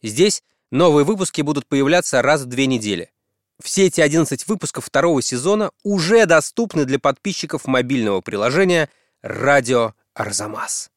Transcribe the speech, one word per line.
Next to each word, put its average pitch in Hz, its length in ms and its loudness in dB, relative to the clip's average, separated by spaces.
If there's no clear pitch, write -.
Здесь 127 400 0
новые 147 360 4
выпуски 190 340 -4
будут 143 260 -2
появляться 139 540 0
раз 139 220 2
в 127 60 -12
две 127 180 -2
недели. 107 460 -4
Все 190 220 2
эти 170 160 2
одиннадцать 151 440 0
выпусков 175 380 -6
второго 143 380 0
сезона 190 480 -2
уже 202 420 2
доступны 160 580 0
для 131 140 -2
подписчиков - 680 -6
мобильного 123 540 0
приложения 151 680 0
«Радио 123 720 0
Арзамас». 107 840 -8